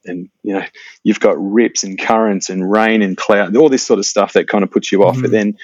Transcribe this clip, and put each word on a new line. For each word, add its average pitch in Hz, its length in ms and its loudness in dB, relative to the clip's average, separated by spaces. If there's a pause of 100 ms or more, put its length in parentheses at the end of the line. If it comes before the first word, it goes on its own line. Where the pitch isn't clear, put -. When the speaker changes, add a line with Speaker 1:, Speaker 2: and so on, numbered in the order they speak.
Speaker 1:
and, 90 240 -12 (120)
you 101 120 -6
know, 95 100 -6 (380)
you've 107 180 0
got 98 180 2
rips 104 460 0
and 95 140 -10
currents 110 500 0
and 92 220 -4
rain 110 320 2
and 92 120 -2
cloud, 101 420 0
all 151 120 6
this 135 180 0
sort 110 120 2
of 98 80 -2
stuff - 260 0
that 87 160 0
kind 104 160 0
of 92 60 -4
puts - 200 -2
you 98 140 4
off. 92 100 4
Speaker 2:
Mm-hmm. 127 80 -4
Speaker 1:
But 107 100 -2
then 104 320 0